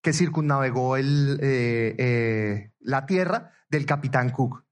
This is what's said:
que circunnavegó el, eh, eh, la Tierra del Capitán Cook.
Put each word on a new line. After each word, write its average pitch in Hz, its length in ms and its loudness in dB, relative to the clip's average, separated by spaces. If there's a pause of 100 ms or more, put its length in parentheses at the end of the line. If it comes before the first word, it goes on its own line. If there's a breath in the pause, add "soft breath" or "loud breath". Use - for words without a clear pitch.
que 160 120 0
circunnavegó 135 840 0
el, 139 440 2
eh, 120 560 0
eh, 110 800 0
la 135 260 -4
Tierra 180 460 -2 (180 loud breath)
del 147 160 0
Capitán 131 440 0
Cook. 123 420 -4